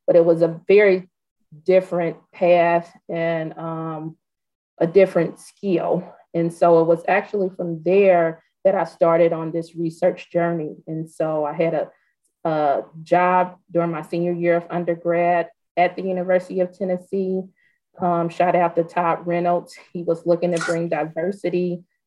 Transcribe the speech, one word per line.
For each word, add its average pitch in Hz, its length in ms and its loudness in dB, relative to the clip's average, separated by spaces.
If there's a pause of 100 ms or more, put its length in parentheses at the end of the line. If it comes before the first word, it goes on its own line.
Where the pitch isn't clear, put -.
but 175 100 6
it 170 80 6
was 165 180 2
a 165 240 -2
very 196 420 4 (560)
different 180 520 0 (160)
path 170 600 2 (160)
and, 165 500 -6
um, 160 580 -10 (600)
a 165 80 0
different 180 540 2
skill. 170 640 -4 (300)
And 170 180 -2
so 170 280 4
it 165 60 2
was 170 220 0
actually 196 420 -2
from 170 320 -10
there 175 600 2 (220)
that 190 100 2
I 190 100 0
started 170 480 2
on 160 200 -6
this 165 240 -6
research 170 540 -4
journey. 170 460 -4 (100)
And 160 220 -8
so 156 360 -4
I 147 80 -4
had 165 220 -2
a, - 160 -4 (540)
a 151 380 0 (200)
job 180 540 2 (140)
during 170 200 -2
my 156 120 -6
senior 175 300 -4
year 170 240 0
of 170 140 -4
undergrad 170 800 -2 (280)
at 175 200 0
the 185 60 -10
University 185 580 -2
of 180 160 -4
Tennessee. 185 640 -4 (580)
Um, 170 280 0
shout 175 280 0
out 170 200 2
to 170 80 2
Todd 170 420 -2
Reynolds. 175 500 -2 (160)
He 175 100 -10
was 170 240 -4
looking 170 260 0
to 165 120 -2
bring 170 240 -2
diversity 175 960 -4 (220)